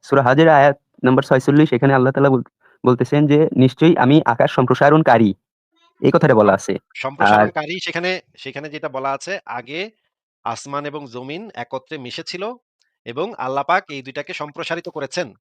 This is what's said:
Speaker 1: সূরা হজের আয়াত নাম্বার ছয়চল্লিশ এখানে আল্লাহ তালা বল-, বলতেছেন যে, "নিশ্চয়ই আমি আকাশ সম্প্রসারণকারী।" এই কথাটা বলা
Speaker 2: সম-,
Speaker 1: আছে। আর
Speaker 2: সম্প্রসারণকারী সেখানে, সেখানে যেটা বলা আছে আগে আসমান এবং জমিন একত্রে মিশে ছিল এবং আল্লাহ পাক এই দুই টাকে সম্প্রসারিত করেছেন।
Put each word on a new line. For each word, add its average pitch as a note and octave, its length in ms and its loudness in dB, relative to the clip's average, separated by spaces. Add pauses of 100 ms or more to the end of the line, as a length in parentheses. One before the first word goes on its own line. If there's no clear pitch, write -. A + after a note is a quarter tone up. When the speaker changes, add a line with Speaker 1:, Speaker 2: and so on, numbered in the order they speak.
Speaker 1:
সূরা C#3 200 2
হজের C#3 260 4
আয়াত C#3+ 280 4 (260)
নাম্বার C3 200 2
ছয়চল্লিশ C#3+ 500 2
এখানে C3+ 200 2
আল্লাহ C3 200 2
তালা C#3 160 2
বল-, B2 200 -2 (360)
বলতেছেন B2+ 420 2
যে, D3 280 2
"নিশ্চয়ই D#3 420 4
আমি C#3+ 280 4
আকাশ C#3 260 0
সম্প্রসারণকারী।" C3 840 2 (680)
এই C3 100 2
কথাটা D3+ 240 2
বলা G#2 160 4
Speaker 2:
সম-, F#2+ 40 4
Speaker 1:
আছে। G2 180 -6
আর - 60 -6 (160)
Speaker 2:
সম্প্রসারণকারী C3+ 840 -2
সেখানে, F3 420 -6 (160)
সেখানে C#3+ 320 -14
যেটা D3+ 200 -12
বলা C3 220 -8
আছে F3 340 -10
আগে C#3 460 -12 (520)
আসমান C#3 420 -10
এবং C#3+ 220 -12
জমিন C#3 460 -14
একত্রে C3 440 -12
মিশে B2+ 260 -14
ছিল F3+ 200 -12 (600)
এবং D3+ 320 -10
আল্লাহ C3+ 260 -6
পাক F3+ 260 -2
এই C#3 120 -14
দুই B2+ 120 -18
টাকে D3 200 -12
সম্প্রসারিত E3 560 -10
করেছেন। C#3+ 440 -10 (120)